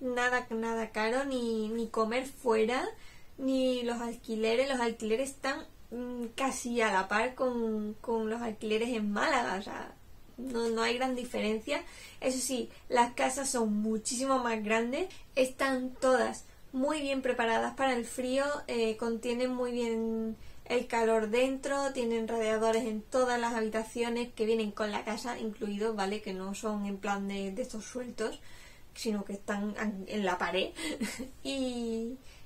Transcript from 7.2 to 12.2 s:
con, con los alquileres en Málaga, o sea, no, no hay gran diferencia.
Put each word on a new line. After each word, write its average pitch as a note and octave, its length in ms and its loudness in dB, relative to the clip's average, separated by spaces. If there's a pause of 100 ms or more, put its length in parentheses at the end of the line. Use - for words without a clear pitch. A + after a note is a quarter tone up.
con, A3+ 640 0
con A3+ 300 0
los A#3 120 -2
alquileres A3 480 0
en G#3+ 220 0
Málaga, A#3+ 460 2
o G#3 40 -4
sea, B3+ 320 -10 (420)
no, A#3 340 -2
no A3+ 120 2
hay A#3 140 2
gran B3+ 180 0
diferencia. A3 680 0 (380)